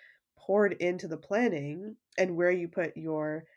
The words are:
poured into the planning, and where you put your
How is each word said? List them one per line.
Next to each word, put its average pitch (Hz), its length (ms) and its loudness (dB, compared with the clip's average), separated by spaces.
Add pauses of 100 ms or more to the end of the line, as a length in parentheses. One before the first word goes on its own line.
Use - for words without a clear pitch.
(380)
poured 202 420 4
into 175 280 -2
the 156 100 -6
planning, 190 800 -2 (200)
and 180 200 0
where 175 140 4
you 175 180 0
put 165 280 -4
your 156 480 -4 (120)